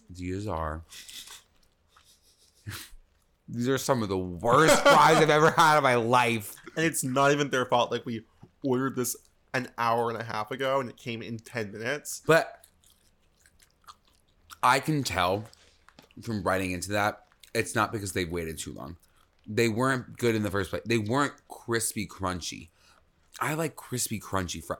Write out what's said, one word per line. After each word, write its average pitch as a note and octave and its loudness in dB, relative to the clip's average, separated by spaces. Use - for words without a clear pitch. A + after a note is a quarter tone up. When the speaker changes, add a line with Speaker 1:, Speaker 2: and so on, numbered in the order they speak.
Speaker 1:
These F2+ -8
are. D#2+ -4
<laughs> G#2 -12
These A#2+ -4
are C3+ 0
some B2+ 0
of G#2 -2
the F#2+ 0
worst A2+ 4
fries D#3 8
I've D#3 6
ever D3+ 6
had D#3 6
in C#3+ 4
my B2+ 6
life. A#2 2
Speaker 2:
And D#3+ 0
it's - -2
not C#3 4
even C#3+ 0
their B2+ 0
fault. A#2+ 2
Like, A#2+ -6
we A2+ -8
ordered C3 -2
this B2 -2
an B2+ -4
hour A#2 0
and A#2 -6
a A2+ -8
half A2+ -8
ago C3+ -2
and B2 -6
it - -18
came A2+ -10
in A2 -10
ten G#2+ -10
minutes. B2 -8
Speaker 1:
But - 2
I B2+ 4
can D3 -2
tell F#2 -2
from G#2+ -6
biting F#2+ 0
into F2+ -6
that, G#2 -2
it's A2+ -4
not G#2+ 0
because G2+ -8
they've F2+ -2
waited E2 -6
too - -12
long. C2 -14
They A2+ 0
weren't B2 -2
good A#2 0
in G#2+ -2
the G2+ -2
first G2 -2
place. - -8
They A#2 0
weren't B2 -2
crispy, A2+ -4
crunchy. F2+ -8
I C#3+ -2
like D#3 -4
crispy, A#2 -6
crunchy F2 -6
fri-, - -8